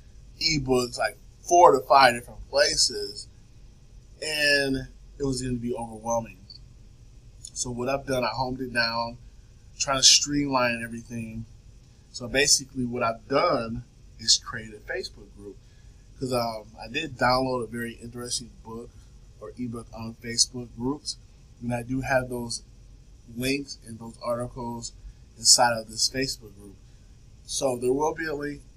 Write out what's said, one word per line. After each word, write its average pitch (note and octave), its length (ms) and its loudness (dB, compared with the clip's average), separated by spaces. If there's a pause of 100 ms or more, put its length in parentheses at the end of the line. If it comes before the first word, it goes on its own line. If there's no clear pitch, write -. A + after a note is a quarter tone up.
(380)
ebooks, B2+ 600 0
like, A2+ 180 -2 (240)
four F3 320 10
to C3 80 6
five C3+ 320 8
different A#2 380 -8
places. C#3+ 760 0 (960)
And D3 540 2 (420)
it C#3+ 60 -2
was C3 160 0
gonna B2+ 140 -2
be A#2+ 200 -2
overwhelming. A2+ 640 -4 (1120)
So - 160 -6
what B2 180 -4
I've C3+ 160 -2
done, B2+ 200 -2
I A2 100 -2
homed C3 260 -4
it B2 140 -8
down, A#2 420 -2 (600)
trying C#3 220 0
to - 20 -4
streamline C3 800 4
everything. A#2 640 -10 (640)
So - 160 -10
basically C3+ 560 2
what A#2+ 180 -2
I've A2+ 240 -2
done B2 580 0 (340)
is A2+ 180 4
create A2 380 -8
a G#2+ 60 -18
Facebook E3+ 540 -10
group. G2+ 220 -16 (640)
'Cause, B2+ 160 -4
um, A2+ 320 -4 (120)
I A2 80 -14
did C3+ 300 -8
download B2+ 480 0
a - 20 -10
very A#2 280 -8
interesting A#2+ 560 -10 (120)
book A#2 280 -14 (500)
or G#2+ 180 -14
ebook A#2 360 -8
on A2+ 280 -12
Facebook A#2 540 -4
groups. C3 400 -8 (460)
And A#2+ 100 -6
I A#2+ 100 -6
do C3 200 -6
have B2+ 260 -2
those A#2+ 340 -8 (720)
links C3+ 520 -4
and A#2 120 -14
those A2+ 240 -16
articles A#2+ 680 -6 (460)
inside A#2 400 6
of A2 100 -10
this A2 220 -2
Facebook C3 480 -6
group. G2+ 180 -20 (720)
So C3 320 -2
there B2+ 160 2
will D3+ 180 0
be D#3+ 140 -6
a D#3 80 -4
link C#3+ 260 -8 (160)